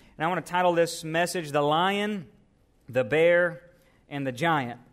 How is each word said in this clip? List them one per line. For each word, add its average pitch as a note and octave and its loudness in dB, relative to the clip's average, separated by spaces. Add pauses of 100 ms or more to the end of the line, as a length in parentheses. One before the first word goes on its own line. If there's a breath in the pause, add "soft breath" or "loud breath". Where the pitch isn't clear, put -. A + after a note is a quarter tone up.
(180 soft breath)
And D3+ -4
I E3+ -2
want F3 -4
to - -18
title F3+ 2
this E3 0
message, E3 -2
The D3 2
Lion, F#3+ 0 (600)
the B2+ 0
Bear, E3 2 (460 soft breath)
and C#3+ -8
the C3+ -4
Giant. C3 -2 (140)